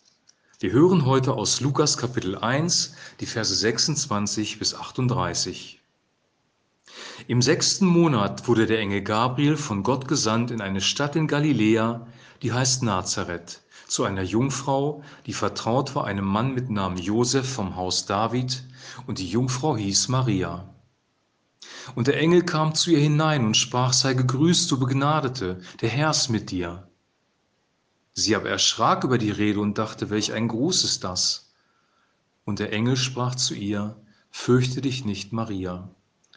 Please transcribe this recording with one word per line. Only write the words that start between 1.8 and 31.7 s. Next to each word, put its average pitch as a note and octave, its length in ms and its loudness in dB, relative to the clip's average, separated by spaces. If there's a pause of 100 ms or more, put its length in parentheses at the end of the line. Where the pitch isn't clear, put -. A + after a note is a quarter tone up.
Kapitel G2 400 -4
eins, C#3 560 0 (260)
die B2 60 -8
Verse G2+ 280 -2
sechsundzwanzig G#2 1040 -2
bis - 160 -4
achtunddreißig. - 1080 -4 (1500)
Im A#2+ 140 4
sechsten - 420 2
Monat D#3 640 4
wurde A2+ 160 6
der A2 140 2
Engel G2+ 240 0
Gabriel B2+ 560 2
von G2+ 240 -2
Gott C3 260 0
gesandt A#2+ 420 0
in A2+ 120 -6
eine G2 180 -2
Stadt C#3+ 340 -2
in D#3 120 2
Galiläa, A#2 800 2 (340)
die A2 140 -2
heißt B2+ 300 0
Nazareth, F#2 760 -4 (260)
zu - 180 -2
einer G2 180 -2
Jungfrau, C3+ 800 0 (240)
die G2 80 -6
vertraut A#2+ 600 -2
war D3 120 -2
einem G2 180 -2
Mann A2 300 2
mit B2+ 160 -4
Namen F#2+ 260 -2
Josef A#2+ 500 0
vom F#2+ 300 -4
Haus F2+ 300 -4
David, A#2 580 -2 (420)
und G#2 120 -6
die F#2 100 -6
Jungfrau B2+ 480 0
hieß G2 320 0
Maria. F#2+ 640 0 (1300)
Und A#2+ 100 0
der C#3 120 2
Engel E3+ 240 6
kam D#3 340 0
zu - 160 2
ihr D3 80 6
hinein D3+ 440 4
und G#2+ 120 2
sprach: B2+ 360 2
„Sei C3 220 2
gegrüßt, C3 560 2
du C#3+ 80 2
Begnadete, C3 840 0 (200)
der A2+ 80 0
Herr D3 220 0
ist - 180 0
mit A2 240 -2
dir.“ F2 340 -6 (1300)
Sie G2+ 220 2
aber G2+ 140 -2
erschrak B2+ 520 2
über B2+ 160 2
die G#2+ 140 0
Rede G#2 260 2
und G#2 200 0
dachte: G#2+ 300 -4
„Welch G#2+ 240 -2
ein A2+ 140 0
Gruß A#2+ 380 0
ist - 180 -2
das?“ - 480 -4 (920)